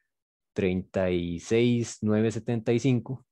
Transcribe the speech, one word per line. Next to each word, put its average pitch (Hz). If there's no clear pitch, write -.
treinta 92
y 87
seis 120
nueve 107
setenta 117
y 120
cinco 127